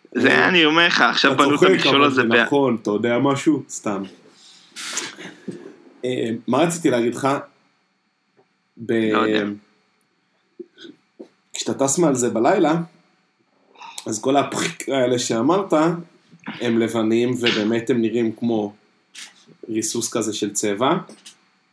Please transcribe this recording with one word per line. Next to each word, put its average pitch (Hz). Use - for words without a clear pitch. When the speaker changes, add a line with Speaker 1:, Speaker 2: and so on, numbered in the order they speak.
Speaker 1:
זה 131
Speaker 2:
אה, 151
Speaker 1:
אני 175
אומר 160
לך, 175
עכשיו 131
Speaker 2:
אתה 135
Speaker 1:
בנו 143
את 143
Speaker 2:
צוחק, 180
Speaker 1:
המכשול 156
Speaker 2:
אבל 143
Speaker 1:
הזה 143
Speaker 2:
זה 131
Speaker 1:
ב- 113
Speaker 2:
נכון, 123
אתה 104
יודע 117
משהו? 135
סתם. 98
אה, 123
מה 123
רציתי 165
להגיד 120
לך? -
ב- 117
Speaker 1:
לא 107
יודע. 110
Speaker 2:
כשאתה -
טס 135
מעל 156
זה 120
בלילה, 151
אז 110
כל 135
הפחיק -
האלה 127
שאמרת, 139
הם 117
לבנים, 113
ובאמת 110
הם 117
נראים 113
כמו 110
ריסוס 110
כזה 110
של 104
צבע, 107